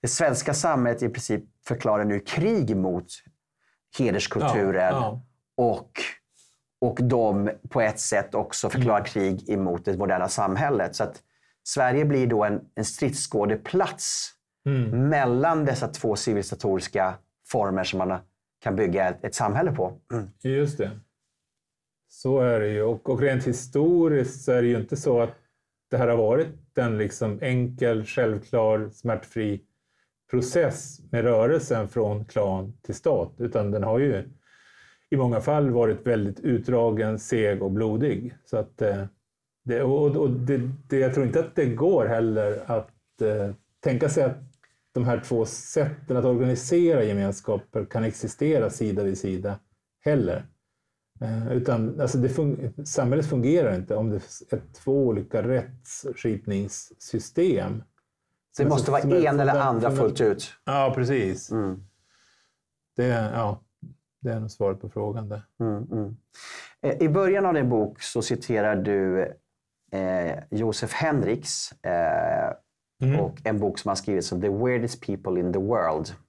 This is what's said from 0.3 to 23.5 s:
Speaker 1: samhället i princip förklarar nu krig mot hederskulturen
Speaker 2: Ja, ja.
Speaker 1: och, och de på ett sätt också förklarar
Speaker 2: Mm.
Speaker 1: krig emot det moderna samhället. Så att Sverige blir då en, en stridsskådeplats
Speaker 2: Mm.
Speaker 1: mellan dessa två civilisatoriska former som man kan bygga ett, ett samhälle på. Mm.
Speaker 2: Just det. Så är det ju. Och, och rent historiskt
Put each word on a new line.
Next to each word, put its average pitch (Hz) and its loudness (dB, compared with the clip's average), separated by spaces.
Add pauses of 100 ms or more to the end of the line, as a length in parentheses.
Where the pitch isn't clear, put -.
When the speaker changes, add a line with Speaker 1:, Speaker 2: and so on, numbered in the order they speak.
Speaker 1:
samhället 127 2
i 120 0
princip 110 -4 (220)
förklarar 107 0
nu 101 2
krig 151 0
mot 90 0 (920)
hederskulturen 101 2
Speaker 2:
Ja, 123 -2 (360)
ja. 127 2
Speaker 1:
och, - 0 (880)
och 123 0
de 110 2 (180)
på 131 0
ett 107 0
sätt - -2
också - -2
förklarar 120 2
Speaker 2:
Mm. 104 0
Speaker 1:
krig 95 -2
emot 92 0
det 98 0
moderna 92 0
samhället. 104 0
Så 113 -2
att - -10 (440)
Sverige 135 2
blir 143 2
då 110 4
en, 104 0 (140)
en 107 -4
stridsskådeplats - -2 (360)
Speaker 2:
Mm. 131 2
Speaker 1:
mellan 147 2
dessa 131 -2
två 110 -2
civilisatoriska 95 -2 (340)
former 95 0
som 92 -4
man 92 -2 (440)
kan 104 -2
bygga 95 2
ett, 90 -6
ett - -6
samhälle 123 0
på. 92 -2 (200)
Mm. 110 -6 (140)
Speaker 2:
Just 135 0
det. 101 -2 (1160)
Så 131 0
är 120 4
det 104 0
ju. 107 0
Och, 113 -2
och 120 0
rent 135 2
historiskt 147 2